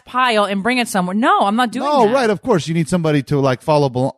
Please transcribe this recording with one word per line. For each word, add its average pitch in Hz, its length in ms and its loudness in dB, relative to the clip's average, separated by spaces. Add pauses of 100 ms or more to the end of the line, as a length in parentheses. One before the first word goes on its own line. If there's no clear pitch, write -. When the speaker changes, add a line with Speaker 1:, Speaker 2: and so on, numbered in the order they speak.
Speaker 1:
pile 247 400 0
and 196 180 -4
bring 240 140 -2
it 240 100 -2
somewhere. 180 280 -2
No, 330 260 2
I'm 202 160 0
not 247 160 -2
doing 254 120 -6
Speaker 2:
No, 285 220 4
Speaker 1:
that. 220 60 0
Speaker 2:
right. 254 160 2
Of 202 120 -2
course, 160 280 0
you 165 40 -4
need 165 140 0
somebody 156 360 0
to, 147 160 -2
like, 135 220 0
follow, 147 280 2
bel-, 127 280 -4